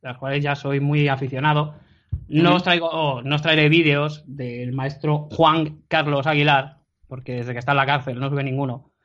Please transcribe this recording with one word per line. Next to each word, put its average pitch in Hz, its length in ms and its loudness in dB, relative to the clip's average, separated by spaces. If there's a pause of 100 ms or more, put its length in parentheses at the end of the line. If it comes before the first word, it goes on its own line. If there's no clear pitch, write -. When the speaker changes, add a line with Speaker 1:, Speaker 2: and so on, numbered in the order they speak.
Speaker 1:
de - 80 -16
las 127 80 -12
cuales 139 260 -4
ya 143 120 -2
soy 139 240 -4
muy 143 280 2
aficionado. 139 680 0 (520)
No 165 220 4
Speaker 2:
Ujú. 180 80 6
Speaker 1:
os 180 60 -2
traigo, 170 260 0
oh, 151 320 -2
no 139 140 -2
os 147 80 -2
traeré 156 260 4
vídeos 151 560 2
del 123 480 -8
maestro 143 580 -4
Juan 160 560 2
Carlos 147 400 0
Aguilar, 147 520 2 (280)
porque 131 280 -12
desde 120 180 -6
que 120 60 -8
está 127 140 -2
en 139 40 2
la 135 80 2
cárcel 131 340 -2
no 139 100 -4
sube 143 140 -2
ninguno. 131 480 -6 (140)